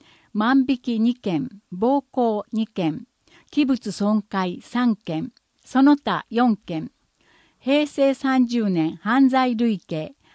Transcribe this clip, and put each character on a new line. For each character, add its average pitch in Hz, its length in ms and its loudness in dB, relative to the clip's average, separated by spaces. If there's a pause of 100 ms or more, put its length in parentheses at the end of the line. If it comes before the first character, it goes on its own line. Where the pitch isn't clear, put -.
(340)
万 247 340 2
引 269 100 0
き 233 220 -4
二 233 160 2
件。 190 460 -6 (100)
暴 240 300 0
行 226 500 -2
二 220 160 -4
件。 160 400 -6 (420)
器 294 160 0
物 247 260 -2
損 208 300 0
壊 185 400 -6
三 240 340 -2
件。 160 360 -8 (340)
そ - 160 0
の - 160 6
他 - 320 -4
四 233 280 2
件。 - 340 -10 (680)
平 294 280 0
成 277 260 0
三 262 320 0
十 233 240 -2
年 170 320 -2
犯 262 280 4
罪 254 260 0
累 220 240 0
計 160 360 -8 (200)